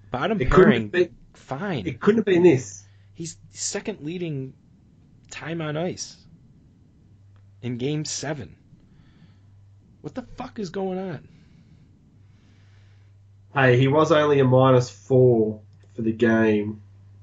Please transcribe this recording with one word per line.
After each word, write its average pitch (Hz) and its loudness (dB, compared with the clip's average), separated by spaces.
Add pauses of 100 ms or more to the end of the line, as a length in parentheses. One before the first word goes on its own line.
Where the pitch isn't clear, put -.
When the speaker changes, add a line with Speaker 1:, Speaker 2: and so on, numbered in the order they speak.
(100)
Speaker 1:
Bottom 170 -4
Speaker 2:
it 123 0
couldn't 185 6
Speaker 1:
pairing, 117 4
Speaker 2:
have 104 -10
been, 180 -2 (200)
Speaker 1:
fine. 143 -8
Speaker 2:
it 147 -8
couldn't 220 2
have - -6
been 180 2
this. 147 2 (300)
Speaker 1:
He's 170 -14 (140)
second 196 -10
leading 151 -8 (760)
time 165 -10
on 151 -6
ice - -8 (1400)
in 123 -8
Game 147 -6
seven. 143 -10 (1400)
What 147 -16
the 254 -12
fuck - -16
is 190 -10
going 190 -8
on? 185 -12 (2250)
Speaker 2:
Hey, 127 4
he 135 4
was 151 2
only 147 4
a 135 4
minus 127 4
four 120 2 (340)
for 117 -10
the 113 -2
game 110 0 (420)